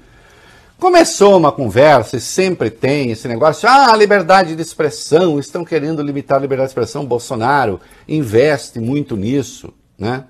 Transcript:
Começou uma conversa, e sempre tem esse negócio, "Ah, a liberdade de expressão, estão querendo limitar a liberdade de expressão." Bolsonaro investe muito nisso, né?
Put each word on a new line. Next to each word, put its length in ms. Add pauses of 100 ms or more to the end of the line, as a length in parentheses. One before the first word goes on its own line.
(760)
Começou 600
uma 140
conversa, 640
e 40
sempre 480
tem 420
esse 160
negócio, 400
"Ah, 240
a 40
liberdade 600
de 60
expressão, 760
estão 240
querendo 380
limitar 360
a 40
liberdade 260
de 40
expressão." 340
Bolsonaro 760 (280)
investe 720
muito 360
nisso, 580 (240)
né? 320